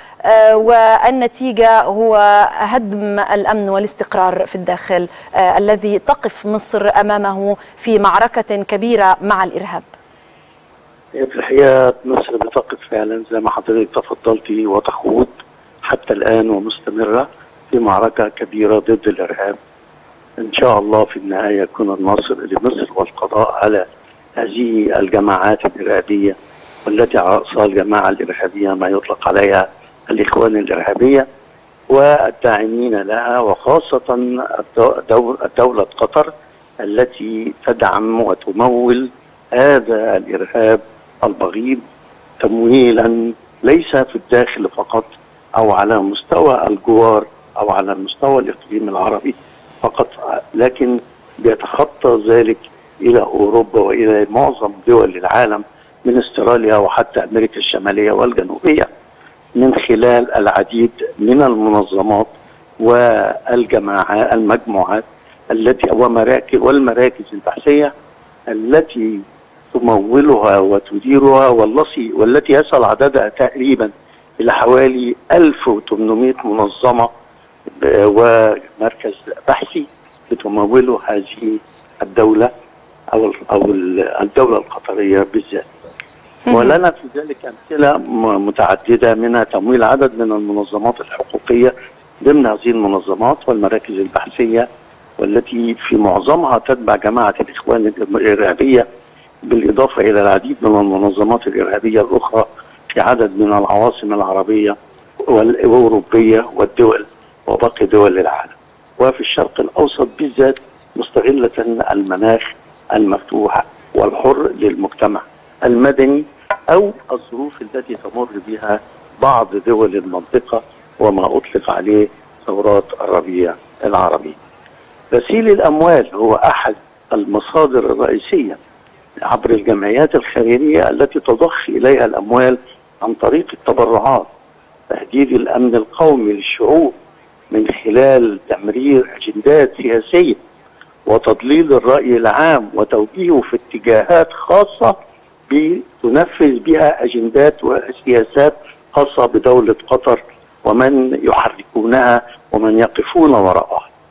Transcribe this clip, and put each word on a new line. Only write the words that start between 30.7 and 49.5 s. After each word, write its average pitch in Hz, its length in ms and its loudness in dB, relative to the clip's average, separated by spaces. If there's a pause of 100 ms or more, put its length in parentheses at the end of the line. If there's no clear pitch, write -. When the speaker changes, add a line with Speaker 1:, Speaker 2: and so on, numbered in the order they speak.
Speaker 2:
والداعمين 117 1120 0
لها، 120 380 -4
وخاصة 127 680 0
الدو-، 123 920 -2 (100)
دو-، 120 260 0 (220)
دولة 120 240 0
قطر 151 500 -2 (480)
التي 110 720 -6 (140)
تدعم 113 540 -2
وتمول 120 880 0 (420)
هذا 113 680 2
الإرهاب 98 640 0 (440)
البغيض 110 540 -4 (640)
تمويلًا 117 920 2 (300)
ليس 160 340 2
في 131 200 -2
الداخل 120 520 -2
فقط - 360 -6 (520)
أو 110 160 2
على 104 260 2
مستوى 101 680 0
الجوار 110 600 2 (320)
أو 104 120 -2
على 95 240 -2
مستوى 127 480 -2
الإقليم 107 460 -8
العربي 98 460 -4 (480)